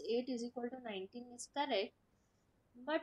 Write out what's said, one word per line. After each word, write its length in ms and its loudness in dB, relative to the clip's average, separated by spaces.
eight 220 4
is 140 0
equal 260 -4
to 160 -6
nineteen 400 -6
is 220 -10
correct, 360 2
but 180 2